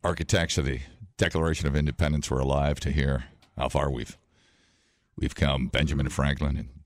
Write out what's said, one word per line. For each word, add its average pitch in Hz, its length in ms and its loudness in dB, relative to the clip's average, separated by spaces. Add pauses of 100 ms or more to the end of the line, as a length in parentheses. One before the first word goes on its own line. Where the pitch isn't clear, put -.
architects 85 540 0
of 73 80 0
the 65 140 -2 (380)
Declaration 80 500 2
of 71 80 0
Independence 73 560 0
were 65 80 0
alive 71 420 2
to 73 100 -2
hear 69 340 0 (320)
how 65 120 -2
far 71 220 0
we've, 60 260 -8 (960)
we've - 200 -4
come. 67 320 2
Benjamin 69 420 0
Franklin 71 480 0
and - 120 -8 (160)